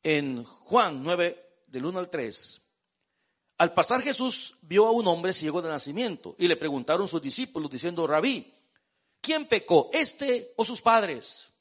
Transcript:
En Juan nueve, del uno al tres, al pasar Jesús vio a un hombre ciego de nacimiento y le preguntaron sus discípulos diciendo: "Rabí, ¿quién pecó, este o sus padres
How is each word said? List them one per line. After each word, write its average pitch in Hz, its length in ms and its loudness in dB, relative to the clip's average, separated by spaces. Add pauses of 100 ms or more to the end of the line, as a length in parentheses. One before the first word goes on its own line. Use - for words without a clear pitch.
En 143 400 -2
Juan 170 600 -2
nueve, 170 600 -4
del 127 200 -8
uno 185 140 -4
al 180 120 -8
tres, 120 500 -8 (960)
al 170 160 2
pasar 247 260 2
Jesús - 640 -4
vio 190 240 4
a 226 40 4
un 226 160 2
hombre 175 260 0
ciego 156 280 -2
de 160 80 -6
nacimiento 156 720 -6
y 175 80 2
le 165 100 4
preguntaron 151 500 0
sus - 140 -2
discípulos 156 480 -6
diciendo: 165 380 -4
"Rabí, 160 440 0 (680)
¿quién 311 260 0
pecó, 233 460 4
este 262 640 0
o 226 80 0
sus 240 160 -6
padres 202 800 2